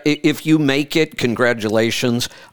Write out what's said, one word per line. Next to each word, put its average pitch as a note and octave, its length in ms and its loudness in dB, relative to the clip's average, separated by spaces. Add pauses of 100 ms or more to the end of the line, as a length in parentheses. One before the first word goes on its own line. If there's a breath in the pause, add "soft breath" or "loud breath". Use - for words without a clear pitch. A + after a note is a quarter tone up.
i-, D3+ 180 0
if D3+ 220 -2
you D#3 140 4
make C#3+ 360 0
it, D#3 220 -2
congratulations. A#2 1120 0 (240 loud breath)